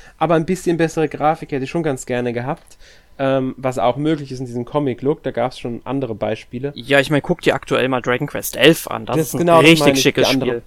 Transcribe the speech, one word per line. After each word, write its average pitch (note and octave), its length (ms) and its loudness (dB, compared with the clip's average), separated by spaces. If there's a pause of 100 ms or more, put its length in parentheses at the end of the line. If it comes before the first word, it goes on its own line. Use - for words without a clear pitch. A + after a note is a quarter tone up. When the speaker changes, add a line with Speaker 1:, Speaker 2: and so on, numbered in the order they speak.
(180)
Speaker 1:
aber D#3+ 160 2
ein D#3+ 100 2
bisschen F3 320 0
bessere D#3+ 320 0
Grafik D3 440 -2
hätte C3+ 120 -4
ich C3 60 -8
schon E3+ 120 -2
ganz C3+ 220 -4
gerne B2 300 -2
gehabt. B2 420 -8 (420)
Ähm, C3+ 380 0
was B2+ 220 -4
auch B2 180 2
möglich D3 360 -2
ist B2+ 80 -10
in C3 60 -8
diesem A#2+ 200 -8
Comic-Look, D3 560 -2
da C3+ 80 -6
gab's A#2+ 280 -4
schon A#2+ 260 -8
andere B2+ 300 -4
Beispiele. B2 600 -6
Speaker 2:
Ja, C3+ 260 2
ich C3 80 -2
mein, D3 140 2
guck - 180 -2
dir - 140 2
aktuell C3 340 -2
mal B2+ 140 -2
Dragon B2+ 240 -2
Quest - 300 -8
elf C#3+ 320 4
an, A2+ 180 -6
das A#2+ 100 -2
Speaker 1:
Das D#3 120 -2
Speaker 2:
ist - 80 -6
ein - 20 -2
Speaker 1:
genau, E3+ 240 6
das D#3 80 8
Speaker 2:
richtig D#3+ 100 6
Speaker 1:
meine C#3+ 160 4
ich, C3+ 60 0
Speaker 2:
schickes C3 260 2
Speaker 1:
die C3 60 2
andere B2 160 -2
Speaker 2:
Spiel. A#2 160 -4